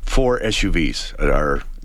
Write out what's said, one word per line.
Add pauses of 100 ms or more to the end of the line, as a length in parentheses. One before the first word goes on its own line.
four
S
U
Vs
that
are, (220)